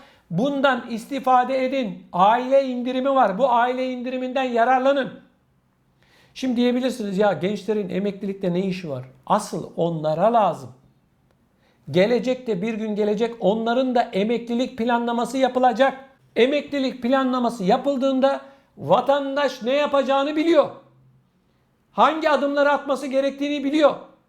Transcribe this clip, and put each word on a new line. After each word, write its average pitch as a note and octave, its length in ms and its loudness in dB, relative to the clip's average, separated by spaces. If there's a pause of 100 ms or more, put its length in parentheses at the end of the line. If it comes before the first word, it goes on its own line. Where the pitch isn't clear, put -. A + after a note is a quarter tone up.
(320)
bundan C4 580 0
istifade C4 760 0
edin. A#3+ 380 -4 (100)
Aile B3 520 4
indirimi B3+ 500 -2
var. G#3 220 2
Bu B3+ 140 2
aile B3+ 400 0
indiriminden B3+ 520 -4
yararlanın. B3+ 760 2 (1120)
Şimdi C4 220 -2
diyebilirsiniz, A#3+ 600 0
"Ya G3+ 160 4
gençlerin G3+ 560 -2
emeklilikte F#3+ 640 -4
ne F#3 120 0
işi F3+ 240 -6
var?" B2+ 160 -8 (200)
Asıl G#3 500 -2
onlara E3 580 0
lazım. D#3+ 360 0 (1200)
Gelecekte A3+ 680 0
bir A3+ 120 -4
gün G#3+ 220 -6
gelecek, G#3+ 440 -2
onların A#3 560 0
da A#3+ 60 4
emeklilik A#3 760 -4
planlaması A#3 600 -2
yapılacak. B3+ 600 2 (380)
Emeklilik C4+ 680 0
planlaması B3+ 600 0
yapıldığında C4+ 800 2 (360)
vatandaş C4+ 840 0
ne A#3+ 120 -2
yapacağını C#4 600 0
biliyor. D#4 340 2 (1300)
Hangi D#4 320 2
adımları C#4+ 420 2
atması C#4 360 -2
gerektiğini C#4 560 -2
biliyor. C#4+ 320 4 (340)